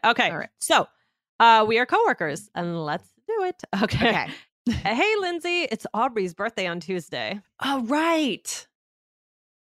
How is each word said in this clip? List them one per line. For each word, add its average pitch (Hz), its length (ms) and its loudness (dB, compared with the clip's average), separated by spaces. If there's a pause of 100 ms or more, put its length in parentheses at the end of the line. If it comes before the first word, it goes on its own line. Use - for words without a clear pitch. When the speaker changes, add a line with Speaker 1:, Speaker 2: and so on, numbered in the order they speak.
Speaker 1:
Okay, 233 240 2
Speaker 2:
All 165 80 -6
right. - 120 -10 (100)
Speaker 1:
so, - 280 2 (520)
uh, 220 280 8
we 226 120 2
are 247 80 0
coworkers, 247 680 0
and 170 320 -4
let's 151 240 -6 (180)
do 427 180 -2
it. - 180 -6 (100)
<laughs> 196 100 0
Okay. 233 260 2
Speaker 2:
Okay. 175 180 0 (400)
<laughs> 240 40 0
Speaker 1:
"Hey, 285 480 0
Lindsay, 349 440 -2
it's 220 320 -6
Aubrey's 214 400 -2
birthday 202 320 -4
on 175 120 -4
Tuesday." 160 600 -6 (200)
Speaker 2:
Oh, 269 260 -2
right. 311 840 -2 (1080)